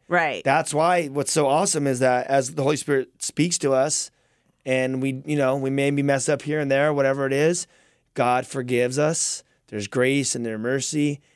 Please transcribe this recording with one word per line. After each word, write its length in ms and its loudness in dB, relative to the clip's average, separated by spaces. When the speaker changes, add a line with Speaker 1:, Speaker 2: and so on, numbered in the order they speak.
Speaker 1:
Right. 360 0
Speaker 2:
That's 300 2
why 320 2
what's 260 -4
so 140 2
awesome 400 2
is 140 0
that 260 2
as 280 0
the 100 -4
Holy 120 2
Spirit 340 -2
speaks 360 -2
to 140 0
us, 380 0
and 380 0
we, 240 -4
you 100 -2
know, 200 2
we 140 -2
maybe 320 0
mess 260 0
up 140 0
here 180 -4
and 100 -2
there, 220 2
whatever 340 0
it 60 -2
is, 340 0
God 320 2
forgives 520 -2
us. 440 -2
There's 180 -8
grace 480 0
and 100 -6
there's 160 -6
mercy, 600 -2